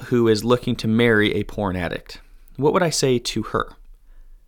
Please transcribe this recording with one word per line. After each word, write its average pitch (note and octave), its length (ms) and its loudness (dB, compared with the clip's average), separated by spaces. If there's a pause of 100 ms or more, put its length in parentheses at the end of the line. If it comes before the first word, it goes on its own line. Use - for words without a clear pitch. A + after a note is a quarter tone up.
who A#2+ 220 2
is A2 160 2
looking A#2+ 320 0
to - 100 -6
marry A2 480 4
a G2+ 80 -2
porn G2+ 320 -4
addict. - 460 -8 (360)
What C3+ 160 2
would F#3 120 2
I E3 60 0
say C3 280 2
to - 240 -6
her? - 300 -4 (760)